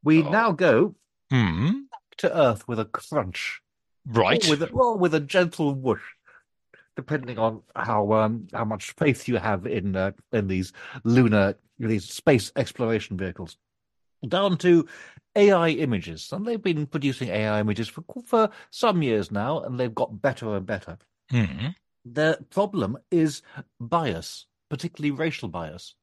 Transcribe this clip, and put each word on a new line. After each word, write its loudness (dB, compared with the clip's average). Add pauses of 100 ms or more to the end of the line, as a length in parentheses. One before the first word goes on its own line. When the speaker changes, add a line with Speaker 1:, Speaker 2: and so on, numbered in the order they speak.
Speaker 1:
We 6
Speaker 2:
Oh. -2
Speaker 1:
now 2
go 4 (340)
Speaker 2:
Hmm. 0
Speaker 1:
back -20
to 0
Earth 2
with -4
a -2
crunch. -6 (440)
Speaker 2:
Right. 2
Speaker 1:
Or 4
with 0
a, -6
or 2
with 2
a 2
gentle 0
whoosh, -2 (960)
depending -6
on -2 (140)
how, 0
um, 0
how -4
much -8
faith 0
you 0
have -2
in, -4
uh, 0 (200)
in 0
these -2 (300)
lunar, 4 (220)
these -2
space 2
exploration -2
vehicles. -8 (720)
Down 0
to 6 (480)
A 8
I 4
images. -2
And -6
they've -4
been -2
producing -2
A 0
I 2
images -2
for, -18 (220)
for 2 (220)
some 0
years 0
now, -2
and -8
they've -2
got -4
better -2
and -4
better. -8 (340)
Speaker 2:
Mm-hmm. -2 (380)
Speaker 1:
The 0
problem -2 (140)
is 0 (380)
bias, -4 (220)
particularly -6
racial -4
bias. -12